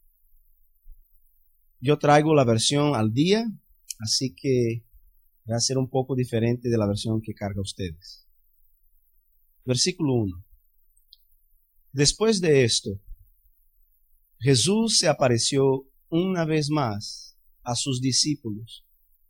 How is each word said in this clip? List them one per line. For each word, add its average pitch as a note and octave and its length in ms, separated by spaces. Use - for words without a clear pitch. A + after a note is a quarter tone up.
Yo D3 180
traigo D3+ 360
la C#3+ 100
versión C#3+ 500
al A2 200
día, F#3+ 320
así A#2 340
que A#2+ 500
va A2+ 60
a A#2+ 40
ser C3 180
un C3 100
poco C3 260
diferente A#2+ 540
de A#2 80
la G#2+ 100
versión A2 360
que - 100
carga G2 280
ustedes. - 680
Versículo C3+ 500
uno. F#2+ 300
Después F#3+ 480
de D3 240
esto, - 260
Jesús E3+ 580
se F3 100
apareció C3+ 800
una F3 360
vez D#3 240
más A#2+ 680
a B2 140
sus B2+ 260
discípulos A#2+ 840